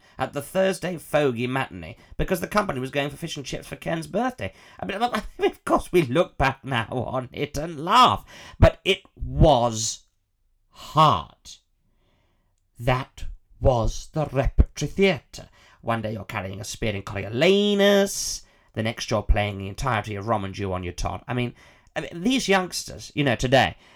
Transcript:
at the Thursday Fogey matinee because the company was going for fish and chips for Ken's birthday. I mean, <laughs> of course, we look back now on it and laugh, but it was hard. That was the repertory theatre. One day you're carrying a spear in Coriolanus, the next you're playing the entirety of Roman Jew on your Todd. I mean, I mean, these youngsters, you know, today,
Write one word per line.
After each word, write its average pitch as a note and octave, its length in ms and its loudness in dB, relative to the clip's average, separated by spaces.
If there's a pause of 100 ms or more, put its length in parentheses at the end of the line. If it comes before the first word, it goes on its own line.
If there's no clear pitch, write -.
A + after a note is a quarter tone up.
(180)
at C3+ 160 -6
the C#3+ 80 -6
Thursday F#3 560 -2
Fogey C3+ 480 0
matinee G#2 500 -6 (220)
because E3+ 240 -2
the F#3 60 -6
company F#3+ 320 -2
was C3 100 -6
going C#3+ 220 -2
for C#3+ 60 -14
fish E3 200 -10
and C3 80 -10
chips D3 220 -10
for - 80 -14
Ken's E3 320 -6
birthday. G3 440 -4 (280)
I - 80 -10
mean, G3 120 -6
<laughs> A#3+ 520 -2
of - 120 -14
course, - 280 0
we F3 100 4
look D3 380 0
back C3 260 -2
now A#2+ 240 -2
on B2+ 420 -6
it - 240 -6
and D#3 300 -8
laugh, G3+ 400 4 (340)
but - 240 4
it - 200 0 (120)
was B2 880 2 (680)
hard. - 800 2 (1300)
That B2+ 460 -2 (360)
was A#2 520 2
the D#3 180 -2
repertory - 580 2
theatre. - 600 0 (320)
One A2+ 200 -2
day G#2+ 120 -6
you're G2 100 -8
carrying G2 360 -8
a F2 40 -10
spear G#2+ 320 -4
in G2 80 -8
Coriolanus, G3 1400 2 (320)
the A2 100 -2
next - 260 -6
you're G#2+ 140 0
playing G#2 340 2
the G2 100 -8
entirety G#2+ 480 -2
of G2+ 120 -8
Roman G2 260 -2
Jew G2 180 -4
on F#2 120 -4
your F2+ 100 -6
Todd. F2+ 340 -6
I B2+ 60 -6
mean, B2 220 -4 (400)
I D#3+ 60 -6
mean, E3+ 200 -10
these B3 260 0
youngsters, F#3 680 -2
you D3 80 0
know, B2 120 2
today, B2 400 4 (200)